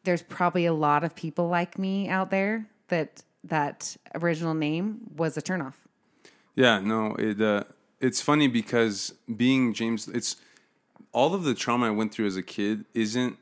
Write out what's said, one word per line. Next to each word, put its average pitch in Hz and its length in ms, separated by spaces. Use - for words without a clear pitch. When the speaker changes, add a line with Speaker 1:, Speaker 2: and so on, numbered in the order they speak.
Speaker 1:
there's 175 180
probably 175 440
a 170 80
lot 151 300
of 160 120
people 170 340
like 175 280
me 190 300
out 190 240
there 208 360
that - 360
that - 540
original 165 380
name 160 460
was 160 220
a 147 40
turnoff. 160 320
Speaker 2:
Yeah, 120 240
no, 107 360
it, 107 260
uh, 104 220
it's 127 220
funny 147 260
because 113 680
being 123 380
James, 113 340
it's, - 300
all 139 220
of 190 100
the 135 100
trauma 120 340
I - 40
went 107 220
through 107 140
as 95 100
a 92 60
kid 104 500
isn't 113 480